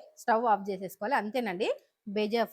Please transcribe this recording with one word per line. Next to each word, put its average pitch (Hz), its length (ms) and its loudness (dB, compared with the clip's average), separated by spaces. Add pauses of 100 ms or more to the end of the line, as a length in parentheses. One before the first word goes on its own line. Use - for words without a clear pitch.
(240)
స్టవ్ 240 300 4
ఆఫ్ 196 180 0
చేసేసుకోవాలి. 196 520 -4
అంతేనండి, 220 480 -2 (480)
బేజా 214 340 2